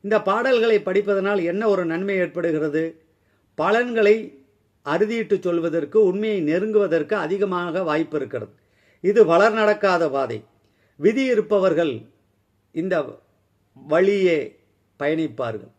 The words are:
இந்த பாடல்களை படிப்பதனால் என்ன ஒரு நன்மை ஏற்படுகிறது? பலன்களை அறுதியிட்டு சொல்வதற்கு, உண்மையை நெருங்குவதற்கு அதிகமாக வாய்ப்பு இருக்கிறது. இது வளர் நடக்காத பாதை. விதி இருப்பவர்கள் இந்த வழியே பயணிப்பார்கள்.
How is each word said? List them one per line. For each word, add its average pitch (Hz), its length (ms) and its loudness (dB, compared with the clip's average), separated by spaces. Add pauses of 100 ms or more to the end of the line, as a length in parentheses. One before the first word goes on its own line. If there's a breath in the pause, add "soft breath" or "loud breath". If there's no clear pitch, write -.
இந்த 208 160 0 (100)
பாடல்களை 233 480 2 (120)
படிப்பதனால் 196 520 0 (100)
என்ன 208 120 -4 (100)
ஒரு 185 200 0
நன்மை 190 320 -4
ஏற்படுகிறது? 160 600 -2 (720)
பலன்களை 220 580 2 (720)
அறுதியிட்டு 202 520 0 (100)
சொல்வதற்கு, 170 500 -2 (140)
உண்மையை 208 280 -2 (120)
நெருங்குவதற்கு 185 760 0
அதிகமாக 180 640 -4
வாய்ப்பு 151 320 -2
இருக்கிறது. 120 320 -10 (500)
இது 202 160 2 (140)
வளர் 214 260 4
நடக்காத 202 440 2 (140)
பாதை. 117 220 -4 (600)
விதி 220 340 2
இருப்பவர்கள் 185 600 0 (840)
இந்த 180 200 -4 (960)
வழியே 185 440 4 (640)
பயணிப்பார்கள். 131 800 -4